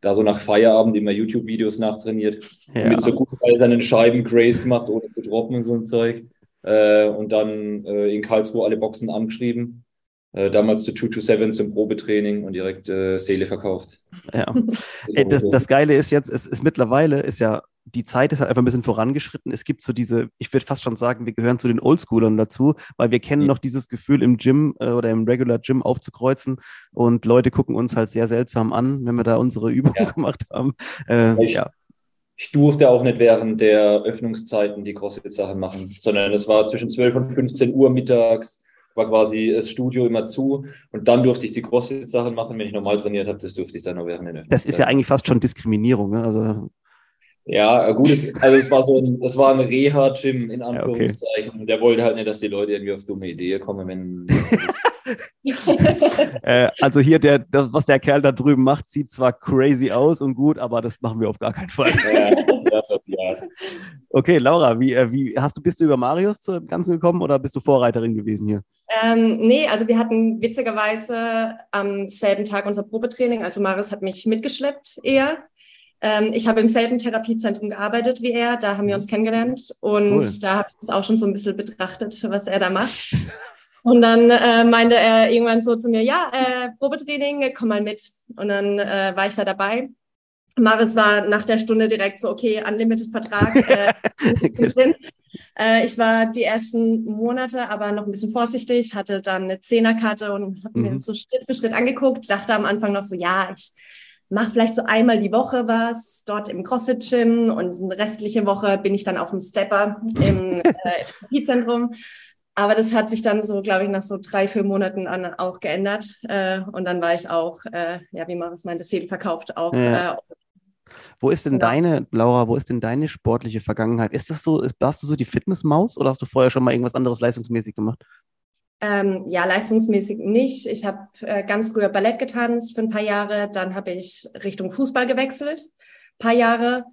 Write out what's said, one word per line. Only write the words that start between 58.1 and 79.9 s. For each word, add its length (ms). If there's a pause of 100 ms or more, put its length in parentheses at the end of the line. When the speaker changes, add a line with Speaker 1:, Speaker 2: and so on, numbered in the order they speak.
Speaker 2:
da 100
drüben 320
macht, 260
sieht 200
zwar 240
crazy 580
aus 300
und 140
gut, 240
aber 220
das 200
machen 180
wir 100
auf 100
gar 140
keinen 160
Fall. 220 (220)
Speaker 1:
Ja, 220 (340)
das, 200 (160)
ja. 300 (760)
Speaker 2:
Okay, 280
Laura, 420
wie, 140
äh, 180
wie 260
hast 200
du, 40
bist 180
du 60
über 120
Marius 440
zum 260
Ganzen 240
gekommen 300
oder 180
bist 160
du 40
Vorreiterin 540
gewesen 320
hier? 160 (420)
Speaker 3:
Ähm, 340
nee, 300
also 200
wir 100
hatten 440
witzigerweise 1160 (140)
am 380
selben 360
Tag 200
unser 180
Probetraining. 600
Also 180
Marius 300
hat 100
mich 240
mitgeschleppt 800
eher. 340 (640)
Ähm, 320
ich 140
habe 140
im 60
selben 300
Therapiezentrum 720
gearbeitet 520
wie 100
er, 260
da 200
haben 100
wir 80
uns 100
Speaker 2:
Mhm. 40
Speaker 3:
kennengelernt 640 (100)
und 300